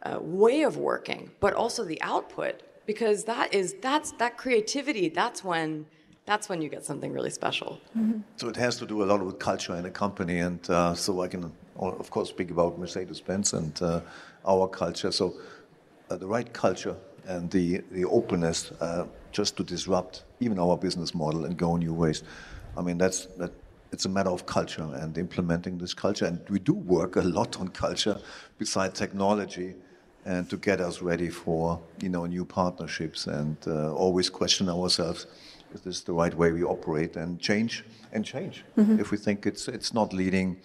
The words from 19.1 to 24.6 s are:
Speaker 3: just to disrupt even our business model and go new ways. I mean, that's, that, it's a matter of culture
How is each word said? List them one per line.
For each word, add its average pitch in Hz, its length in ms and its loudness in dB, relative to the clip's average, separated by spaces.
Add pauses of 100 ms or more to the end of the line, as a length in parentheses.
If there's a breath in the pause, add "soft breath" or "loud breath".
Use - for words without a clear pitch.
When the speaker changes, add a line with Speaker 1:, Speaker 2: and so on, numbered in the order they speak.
Speaker 3:
just - 240 0
to 95 80 -2
disrupt 87 580 -2 (180)
even 110 180 2
our 87 180 6
business 85 380 -2
model 78 300 0
and 82 120 -4
go 85 200 2
new 82 160 0
ways. 80 300 2 (540 loud breath)
I 90 60 -4
mean, 87 140 -2
that's, 92 300 2 (120)
that, 87 140 -6 (400)
it's - 140 -4
a - 20 0
matter 95 220 2
of 90 160 -4
culture 85 480 -2